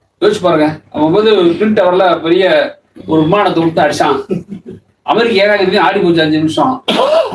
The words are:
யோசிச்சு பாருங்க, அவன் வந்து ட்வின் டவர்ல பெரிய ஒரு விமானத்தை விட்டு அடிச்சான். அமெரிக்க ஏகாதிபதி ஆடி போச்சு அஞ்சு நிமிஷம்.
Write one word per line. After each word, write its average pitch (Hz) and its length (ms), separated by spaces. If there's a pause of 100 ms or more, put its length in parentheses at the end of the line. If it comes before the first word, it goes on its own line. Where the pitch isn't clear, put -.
(220)
யோசிச்சு 202 200
பாருங்க, 156 380 (120)
அவன் 156 200
வந்து 208 320
ட்வின் 202 300
டவர்ல 180 480
பெரிய 165 560 (280)
ஒரு 156 160
விமானத்தை 175 420
விட்டு 160 180
அடிச்சான். 151 440 (800)
அமெரிக்க 202 420
ஏகாதிபதி 202 320
ஆடி 190 220
போச்சு 170 220
அஞ்சு 156 160
நிமிஷம். 262 460 (520)